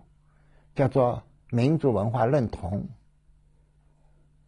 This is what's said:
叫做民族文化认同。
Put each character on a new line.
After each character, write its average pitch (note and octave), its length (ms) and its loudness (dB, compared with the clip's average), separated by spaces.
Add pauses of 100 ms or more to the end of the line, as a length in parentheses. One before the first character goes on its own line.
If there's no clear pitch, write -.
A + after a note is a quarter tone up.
(720)
叫 C#3 140 0
做 B2 340 0 (300)
民 B2+ 260 2
族 C3+ 160 2
文 G#2 160 0
化 A#2 160 0
认 B2+ 220 2
同。 F#2 400 -6 (1600)